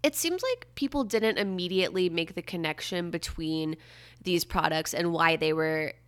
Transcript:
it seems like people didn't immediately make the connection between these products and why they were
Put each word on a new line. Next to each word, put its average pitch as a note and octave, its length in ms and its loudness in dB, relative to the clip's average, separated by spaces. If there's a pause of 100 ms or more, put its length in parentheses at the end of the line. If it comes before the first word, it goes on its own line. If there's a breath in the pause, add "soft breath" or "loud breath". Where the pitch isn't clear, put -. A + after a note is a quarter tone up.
it D4 120 4
seems F4 280 -2
like B4 320 -4
people C#4 280 -2
didn't A3 360 2
immediately F#3 720 0
make E3 240 -2
the E3+ 80 -8
connection E3+ 680 -4
between D#3+ 680 -4 (460 loud breath)
these F3 220 2
products D#3+ 480 0
and E3+ 200 0
why E3 240 4
they D#3 160 2
were D#3 400 0 (160)